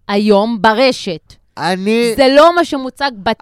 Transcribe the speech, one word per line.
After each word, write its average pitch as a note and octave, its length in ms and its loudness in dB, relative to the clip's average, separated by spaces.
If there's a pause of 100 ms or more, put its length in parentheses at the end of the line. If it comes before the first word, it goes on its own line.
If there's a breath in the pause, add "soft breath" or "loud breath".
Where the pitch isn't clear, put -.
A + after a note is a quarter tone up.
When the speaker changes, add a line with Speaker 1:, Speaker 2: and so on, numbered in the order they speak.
Speaker 1:
היום G#3 520 0
ברשת. A3 760 -2 (240)
Speaker 2:
אני G3 580 -2
Speaker 1:
זה C4+ 200 4
לא E4+ 200 6
מה E4+ 80 0
שמוצג C4+ 500 -8
Speaker 2:
אבל G3 80 -16 (200)